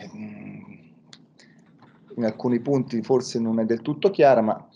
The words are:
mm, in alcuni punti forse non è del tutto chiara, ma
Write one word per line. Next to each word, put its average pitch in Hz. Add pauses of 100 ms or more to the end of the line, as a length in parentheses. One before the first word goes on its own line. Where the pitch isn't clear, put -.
(160)
mm, 107 (1500)
in 120
alcuni 120
punti 123
forse 127
non 113
è 110
del 113
tutto 151
chiara, 147
ma -